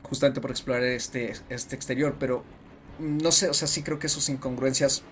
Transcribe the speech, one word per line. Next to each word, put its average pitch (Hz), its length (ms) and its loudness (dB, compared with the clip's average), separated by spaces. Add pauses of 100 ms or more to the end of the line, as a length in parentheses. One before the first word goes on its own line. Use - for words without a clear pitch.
Justamente 139 380 2
por 131 100 -6
explorar 123 320 -2
este, 120 500 -2 (160)
este 123 260 -6
exterior, 139 440 0
pero, 127 240 0 (560)
mm, 151 200 -2
no 165 120 4
sé, 175 180 6
o 143 40 0
sea, 151 140 0
sí 147 160 -2
creo 151 160 -4
que 151 100 -2
sus 147 200 0
incongruencias 131 840 2